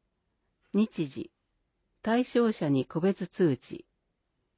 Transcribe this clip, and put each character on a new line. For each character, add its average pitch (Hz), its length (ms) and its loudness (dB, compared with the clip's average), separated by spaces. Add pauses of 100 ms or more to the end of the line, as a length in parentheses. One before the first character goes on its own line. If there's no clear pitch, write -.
(760)
日 196 340 0
時。 - 220 -12 (720)
対 233 220 0
象 233 280 0
者 160 160 -4
に 135 160 2
個 - 160 -6
別 190 260 -2
通 156 300 2
知。 - 300 -16 (720)